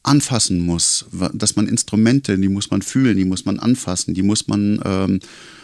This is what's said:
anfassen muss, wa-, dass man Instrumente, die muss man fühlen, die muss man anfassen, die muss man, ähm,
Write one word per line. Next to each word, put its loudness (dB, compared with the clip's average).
anfassen 0
muss, -2
wa-, -4
dass -2
man 2
Instrumente, 2
die 2
muss -2
man 0
fühlen, 2
die 2
muss -2
man -2
anfassen, -2
die -2
muss 0
man, 0
ähm, 0